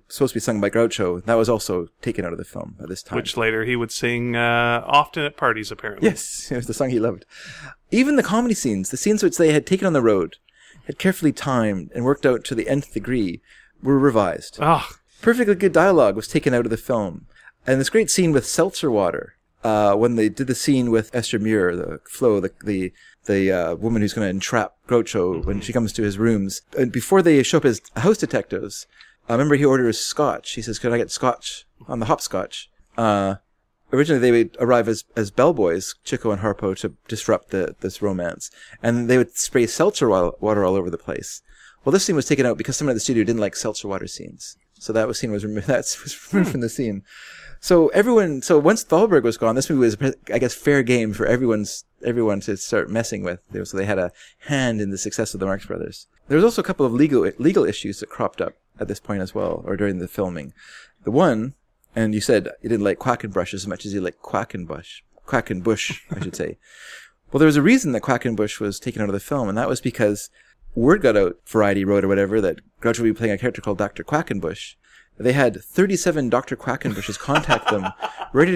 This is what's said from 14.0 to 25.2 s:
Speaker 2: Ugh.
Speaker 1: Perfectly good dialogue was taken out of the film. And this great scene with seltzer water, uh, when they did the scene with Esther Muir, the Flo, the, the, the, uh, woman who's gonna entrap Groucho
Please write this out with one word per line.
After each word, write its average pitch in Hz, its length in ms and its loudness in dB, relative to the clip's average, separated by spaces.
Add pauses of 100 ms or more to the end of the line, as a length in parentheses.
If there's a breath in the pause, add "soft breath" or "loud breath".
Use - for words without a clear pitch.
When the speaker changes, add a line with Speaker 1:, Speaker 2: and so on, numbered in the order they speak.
Speaker 2:
Ugh. 151 360 0 (260)
Speaker 1:
Perfectly 226 340 4
good 175 180 2
dialogue 160 420 6
was 107 120 -8
taken 143 260 0
out 120 120 2
of 110 60 -4
the 113 60 0
film. 104 500 -4 (400 soft breath)
And 131 120 2
this 135 120 -2
great 214 180 2
scene 175 220 2
with 135 160 2
seltzer 165 420 0
water, 101 460 0 (280)
uh, 107 300 4
when 117 220 4
they 110 140 4
did 127 180 -4
the 127 80 -2
scene 127 340 2
with 113 240 2
Esther 117 240 -2
Muir, 101 380 2
the 80 300 -8
Flo, 110 340 2
the, 95 120 -4 (120)
the, 95 280 -4 (340 soft breath)
the, 98 260 2
uh, 85 240 0
woman 110 260 -2
who's 101 120 0
gonna 107 140 -2
entrap 98 460 -2 (140)
Groucho 92 580 0